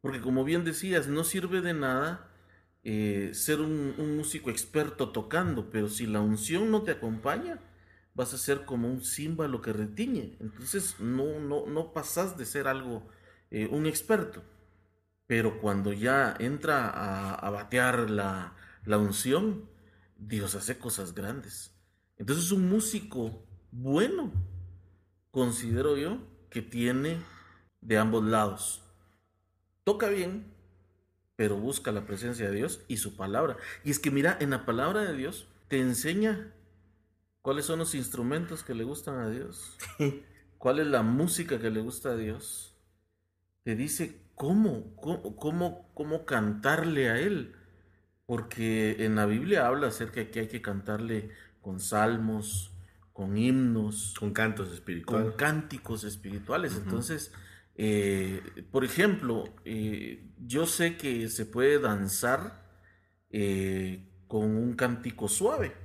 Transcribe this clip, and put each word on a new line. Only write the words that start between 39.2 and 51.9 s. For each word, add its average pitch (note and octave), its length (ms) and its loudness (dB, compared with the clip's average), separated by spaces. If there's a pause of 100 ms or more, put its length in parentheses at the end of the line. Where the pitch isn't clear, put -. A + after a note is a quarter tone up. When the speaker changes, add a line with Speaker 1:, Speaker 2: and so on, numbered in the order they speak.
Speaker 1:
Dios, - 480 -10 (200)
Speaker 2:
<laughs> - 600 -2
Speaker 1:
cuál C3 200 4
es D3+ 80 4
la C3 160 6
música D3 560 2
que A2+ 120 0
le A2 100 0
gusta B2 300 -4
a A#2 60 0
Dios. - 580 -6 (880)
Te A2 140 -2
dice D3 440 -4 (140)
cómo, D#3+ 600 2
cómo, C#3+ 400 -6
cómo, E3+ 580 -2
cómo D#3 320 -4
cantarle C3+ 840 2
a A#2 80 4
Él. E3 360 0 (720)
Porque A2+ 680 0 (100)
en A2 100 4
la G#2 80 6
Biblia C3 420 4
habla C3+ 200 4
acerca A2+ 340 -4
de A2 100 -4
que A2+ 100 -4
hay G#2+ 80 -2
que A#2+ 120 -6
cantarle G#2+ 720 -2 (320)
con F#2 180 -6
salmos, A2 920 0 (400)